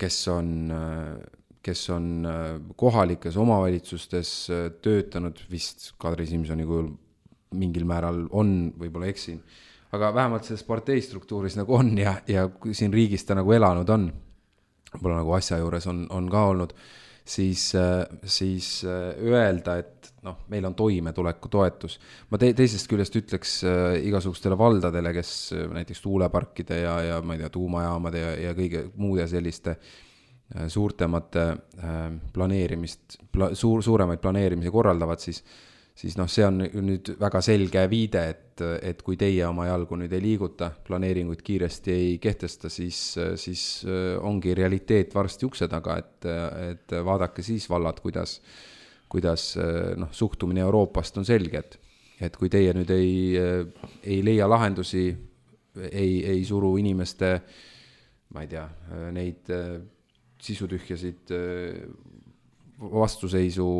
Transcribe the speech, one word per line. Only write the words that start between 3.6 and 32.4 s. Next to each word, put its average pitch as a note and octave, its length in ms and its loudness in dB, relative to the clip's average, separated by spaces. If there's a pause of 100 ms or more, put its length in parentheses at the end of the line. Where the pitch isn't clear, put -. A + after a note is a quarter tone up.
äh, E2+ 200 -2 (120)
töötanud F2+ 680 0
vist - 480 -10
Kadri E2+ 280 -2
Simsoni D#2+ 400 -2
kujul E2 240 -2 (640)
mingil F2+ 340 -2
määral E2+ 460 -2
on, F#2+ 420 2
võib-olla E2+ 380 -6
eksin, E2 300 -10 (500)
aga G#2 220 0
vähemalt A#2 340 0
selles G#2+ 160 -10
parteistruktuuris G#2+ 960 -4
nagu G#2 160 2
on B2 220 6
ja, G2 180 2 (120)
ja F#2+ 220 2
kui G#2+ 240 -8
siin G2+ 200 2
riigis G#2+ 340 4
ta G2 100 2
nagu F#2+ 160 6
elanud F#2 360 6
on, G#2+ 200 4 (840)
võib-olla E2+ 260 0
nagu E2 160 2
asja F2 240 0
juures E2+ 260 -2
on, F2 220 -4
on F#2 220 -4
ka G#2 180 4
olnud, F2+ 240 0 (480)
siis, F#2+ 540 0
äh, F2+ 320 4 (180)
siis, F#2+ 560 -2
äh, F2+ 300 -4 (100)
öelda, G2+ 560 4
et - 360 -12 (120)
noh, F2+ 240 -12
meil G2+ 160 -4
on F#2 80 -4
toimetulekutoetus. F2+ 1300 0 (300)
Ma G#2 120 0
te-, B2 160 8
teisest A#2 320 4
küljest G2+ 320 0
ütleks, - 400 -6
äh, F2+ 400 2
igasugustele F#2+ 560 0
valdadele, F2 560 4
kes, F2 180 -4 (220)
äh, E2 160 -4
näiteks E2 320 -8
tuuleparkide F2+ 800 0
ja, E2+ 200 0
ja E2+ 200 -2
ma E2+ 160 -6
ei D#2+ 60 -6
tea, D2+ 100 -8
tuumajaamade F2 720 -2
ja, E2 60 -4 (180)
ja F2 80 -4
kõige E2+ 380 -2
muude F#2+ 340 0
selliste, E2+ 480 -4
äh, - 880 -14
suurtemate, E2+ 720 0 (400)
äh, E2 260 -6 (280)
planeerimist, F2+ 840 -2 (140)